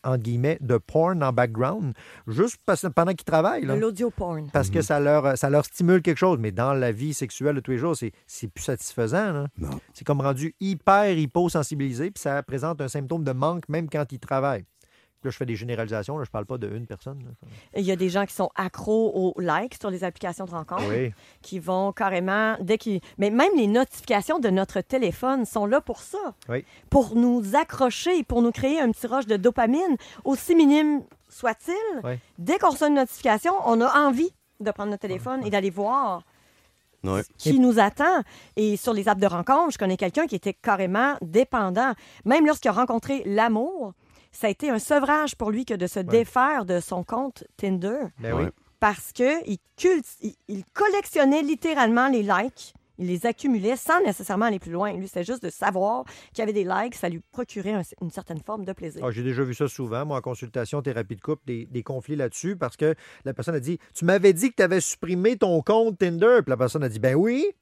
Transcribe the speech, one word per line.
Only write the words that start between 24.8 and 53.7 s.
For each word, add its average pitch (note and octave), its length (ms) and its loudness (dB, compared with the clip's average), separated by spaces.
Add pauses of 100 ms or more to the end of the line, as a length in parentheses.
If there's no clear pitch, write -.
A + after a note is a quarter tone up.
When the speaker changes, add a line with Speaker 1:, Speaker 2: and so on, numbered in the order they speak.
Speaker 2:
téléphone B3+ 640 -2
sont G#3 200 -2
là B3 160 2
pour - 200 -10
ça, - 180 -12 (300)
Speaker 1:
Oui. A#2+ 160 -4 (260)
Speaker 2:
pour A3 240 4
nous A#3 400 2
accrocher, D4+ 680 0
pour A#3+ 180 0
nous A#3 80 4
créer C#4+ 300 0
un B3 100 2
petit - 160 -6
rush A#3+ 220 -2
de G#3+ 80 2
dopamine, B3 600 2 (280)
aussi C#4 320 2
minime D4+ 460 6 (260)
soit-il. E4+ 760 -4
Speaker 1:
Oui. B2+ 120 -6 (240)
Speaker 2:
Dès A#3+ 200 0
qu'on F4 120 4
reçoit D4+ 180 0
une D4 80 4
notification, B3+ 560 0 (120)
on A#3 160 4
a C4 200 4
envie C#4+ 320 2 (260)
de G#3+ 140 -4
prendre G#3 180 -6
notre G3+ 120 -6
téléphone A#3 400 -6
Speaker 1:
Ouais. G#3 40 -6
Speaker 2:
et G#3 40 -2
d'aller G3 200 0
voir G3+ 540 -2 (800)
Speaker 3:
Ouais. F#2+ 180 0
Speaker 2:
ce - 60 -10 (100)
qui D#3 120 -2
Speaker 1:
Et C4+ 100 6
Speaker 2:
nous A#3+ 180 6
attend. C#4 440 4 (340)
Et G#3 200 2
sur A#3 160 -2
les G3+ 160 0
apps G3+ 120 2
de G3+ 80 4
rencontre, B3+ 460 2
je - 40 -14
connais F#3 180 0
quelqu'un A#3+ 300 -2
qui B3+ 80 -6
était F#3+ 200 -4
carrément G#3 680 0
dépendant. G#3+ 720 0 (300)
Même D4+ 200 6
lorsqu'il D4+ 260 2
a - 20 -2
rencontré A#3+ 520 0
l'amour, A3+ 680 0 (420)
ça - 120 -4
a G#3 40 2
été C#4+ 200 -2
un A3 80 0
sevrage D4 580 2
pour G#3+ 140 -2
lui A#3+ 160 -2
que A3+ 80 -4
de F3+ 120 -2
se G3+ 120 -6
Speaker 1:
Ouais. F#3 80 -4
Speaker 2:
défaire A#3 580 2
de F3+ 160 0
son F3+ 240 -6
compte B3+ 400 -6 (140)
Tinder. F#3+ 400 -2 (200)
Speaker 1:
Ben A2+ 160 -4
oui. D3+ 100 0
Speaker 3:
Ouais. F3 60 -2 (300)
Speaker 2:
Parce - 320 2
que D4 340 0
il G3+ 120 -4 (180)
culte-, F4 460 2
il, - 120 -8 (140)
il G3 240 -8
collectionnait E4 720 4
littéralement C4+ 680 2
les A#3+ 140 2
likes. G#3+ 500 -2 (260)
Il F3+ 100 -4
les F3+ 180 -2
accumulait A#3+ 500 0